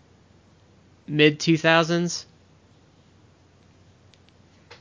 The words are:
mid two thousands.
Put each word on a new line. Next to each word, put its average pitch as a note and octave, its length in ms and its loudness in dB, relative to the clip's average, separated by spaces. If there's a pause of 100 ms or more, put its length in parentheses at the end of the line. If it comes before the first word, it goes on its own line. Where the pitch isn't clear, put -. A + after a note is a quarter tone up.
(1080)
mid D3+ 320 2
two E3 180 0
thousands. E3+ 680 -2 (2500)